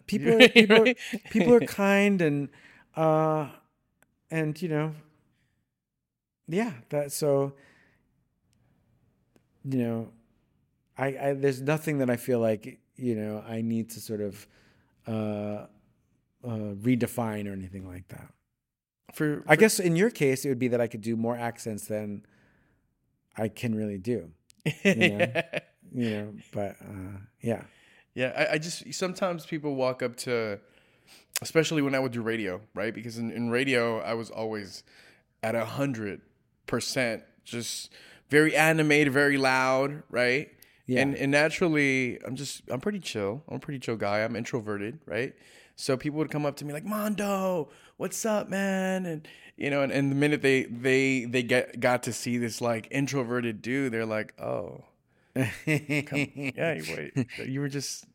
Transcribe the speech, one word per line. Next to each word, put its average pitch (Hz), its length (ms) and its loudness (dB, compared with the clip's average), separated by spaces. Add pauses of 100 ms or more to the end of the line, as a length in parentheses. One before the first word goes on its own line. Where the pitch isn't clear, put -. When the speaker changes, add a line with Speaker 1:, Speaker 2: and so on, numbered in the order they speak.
Speaker 1:
people 202 260 2
are, 226 40 6
Speaker 2:
<laughs> - 20 6
Right, 247 160 12
Speaker 1:
people 214 240 10
are, 226 60 8
Speaker 2:
right. 247 140 2 (320)
Speaker 1:
people 240 240 6
are 233 60 10
kind 196 600 4
and, 143 260 0 (480)
uh, 156 520 2 (840)
and, 156 300 -2
you 180 80 -4
know, 156 260 0 (1500)
yeah, 196 240 0 (180)
that, 147 220 -2
so, 139 400 2 (2250)
you 131 100 -2
know, 117 300 -2 (880)
I, 127 100 -2 (120)
I, 139 160 0
there's 135 260 0
nothing 151 380 -2
that 131 100 0
I 123 80 2
feel 120 220 0
like, 113 400 0 (180)
you 123 180 -2
know, 107 320 -6
I 113 140 -6
need 113 300 -2
to 113 100 -14
sort 107 200 -6
of, 101 260 -8 (600)
uh, 104 600 -4 (800)
uh, 107 360 -6
redefine 110 680 0
or 101 40 -8
anything 95 340 -10
like 90 220 -16
that. - 200 -18 (840)
Speaker 2:
For, 151 340 -2
Speaker 1:
I 156 100 6
Speaker 2:
for 185 40 8
Speaker 1:
guess 214 200 6
in 170 160 4
your 208 140 6
case, 135 340 0
it 147 40 -2
would 131 100 0
be 123 100 2
that 117 120 2
I 117 60 2
could 110 140 -6
do 113 160 -2
more 117 200 -2
accents 113 500 -6
than 104 380 -6 (1120)
I 110 120 -2
can 110 260 -4
really 107 240 -4
do, 95 320 -4 (540)
you 196 100 4 (240)
know? 123 180 0
Speaker 2:
<laughs> 165 60 -2 (520)
Speaker 1:
You 120 160 -2
know, 104 240 -6 (160)
but, 101 200 -6 (120)
uh, 95 360 -12 (220)
yeah. 113 220 -2 (520)
Speaker 2:
Yeah, 123 180 -2 (180)
I, 147 40 0
I 160 40 2
just, 160 340 -10
sometimes 180 540 -4
people 147 300 -4
walk 127 260 -2
up 120 160 -4
to, 110 400 -2 (840)
especially 160 400 0
when 139 140 0
I 135 60 0
would 131 100 -2
do 117 120 -6
radio, 107 380 -4 (140)
right? 107 180 -4
Because 113 260 -12
in, 113 120 -4
in 117 200 -4
radio, 120 500 0
I 92 140 -4
was 117 140 -6
always 107 540 -8 (600)
at 113 100 -2
a 117 100 0
hundred 110 580 -4 (440)
percent, 120 560 -2 (220)
just - 480 -10 (380)
very 151 260 6
animated, 151 560 4
very 139 260 4
loud, 131 720 2
right? 123 400 0 (360)
Speaker 1:
Yeah. 127 160 2
Speaker 2:
And, 139 120 2
and 139 160 0
naturally, 143 960 2
I'm - 80 -8
just, 135 340 -10
I'm 123 120 -4
pretty 208 200 -4
chill. 107 480 -4
I'm - 80 -8
a 131 40 -8
pretty 143 180 -8
chill 123 180 -4
guy. 104 280 0
I'm 117 100 -4
introverted, 107 720 -6
right? 113 280 -4 (420)
So 135 200 -2
people 147 220 -4
would 151 140 -2
come 147 120 -2
up 143 120 -2
to - 80 -12
me 147 80 -8
like, 151 120 -10
"Mondo, 202 840 -2 (280)
what's - 300 -4
up, 214 220 0
man?" 190 580 -2
And, 156 220 -8 (280)
you - 140 -2
know, 143 120 2
and, 135 100 0
and 139 180 2
the 139 60 0
minute 143 260 2
they, 135 220 4
they, 131 640 2
they 120 180 0
get, 123 340 2
got 123 240 2
to 123 100 -4
see 120 260 -2
this, 117 220 -4
like, 117 300 -2
introverted 123 720 -2
dude, 127 300 -2
they're 113 120 -2
like, 107 360 -4
"Oh." 120 440 -8 (520)
Come, 127 220 0
Speaker 1:
<laughs> - 80 -12
Speaker 2:
yeah, 143 1080 -2
you, 160 100 -6 (140)
wait, 139 300 -4 (200)
you 131 140 -6
were 143 80 -4
just - 460 -8